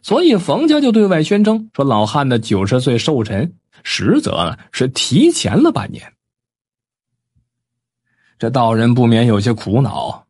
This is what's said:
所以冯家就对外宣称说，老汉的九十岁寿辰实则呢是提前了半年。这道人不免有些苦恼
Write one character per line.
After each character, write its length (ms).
所 240
以 120
冯 300
家 140
就 100
对 160
外 160
宣 220
称 300
说， 100
老 220
汉 220
的 100
九 260
十 160
岁 160
寿 260
辰 320
实 360
则 120
呢 240
是 160
提 420
前 320
了 80
半 220
年。 220
这 120
道 220
人 220
不 120
免 200
有 120
些 140
苦 300
恼 480